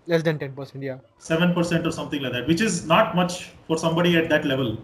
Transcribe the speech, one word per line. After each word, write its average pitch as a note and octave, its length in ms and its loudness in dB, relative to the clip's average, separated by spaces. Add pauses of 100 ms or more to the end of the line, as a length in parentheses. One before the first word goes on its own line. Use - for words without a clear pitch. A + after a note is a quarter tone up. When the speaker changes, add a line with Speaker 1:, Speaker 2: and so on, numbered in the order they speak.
Speaker 1:
Less E3 160 2
than D#3 160 0
ten C#3 140 -10
percent, C3+ 300 -12
yeah. C3 140 -8 (220)
Speaker 2:
Seven F3 340 2
percent E3+ 320 0
or D#3 60 -2
something D3 280 -6
like B2+ 140 -4
that, B2 140 -4
which E3 140 2
is G3 260 -2
not F3 280 4
much F3+ 360 -2 (160)
for D#3+ 100 0
somebody E3+ 400 2
at D#3+ 120 2
that D3+ 140 2
level. C3+ 400 -2